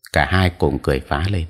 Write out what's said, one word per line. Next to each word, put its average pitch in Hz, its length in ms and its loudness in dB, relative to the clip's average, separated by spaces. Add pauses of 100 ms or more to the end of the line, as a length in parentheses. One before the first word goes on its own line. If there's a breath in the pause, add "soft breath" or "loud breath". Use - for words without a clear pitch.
(120)
Cả 73 180 2
hai 92 280 2
cùng 69 240 0
cười 69 180 0
phá 76 280 -4
lên. 92 220 -4